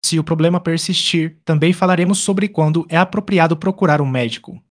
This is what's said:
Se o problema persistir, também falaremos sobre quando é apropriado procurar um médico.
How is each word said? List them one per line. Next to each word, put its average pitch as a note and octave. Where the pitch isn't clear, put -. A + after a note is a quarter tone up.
Se D#3+
o D#3
problema E3+
persistir, E3
também D#3+
falaremos F#3
sobre G3+
quando D#3+
é D#3+
apropriado F#3
procurar E3+
um C#3
médico. A#2+